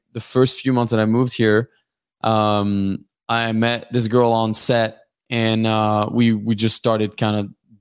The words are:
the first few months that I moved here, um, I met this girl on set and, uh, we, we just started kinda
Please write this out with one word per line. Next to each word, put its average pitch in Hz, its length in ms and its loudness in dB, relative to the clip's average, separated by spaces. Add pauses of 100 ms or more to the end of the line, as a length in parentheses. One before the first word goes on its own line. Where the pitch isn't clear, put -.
(120)
the 117 80 -10
first - 420 0
few 131 120 0
months 120 180 0
that 113 80 2
I 107 60 2
moved 117 280 0
here, 110 360 2 (520)
um, 101 840 0 (240)
I 117 240 -2
met 117 380 -2
this 120 160 -2
girl 117 240 2
on 113 220 0
set 113 460 0 (300)
and, 113 360 0
uh, 107 460 0
we, 117 220 2
we 107 220 -2
just 110 200 0
started 107 420 -2
kinda 104 320 -2 (320)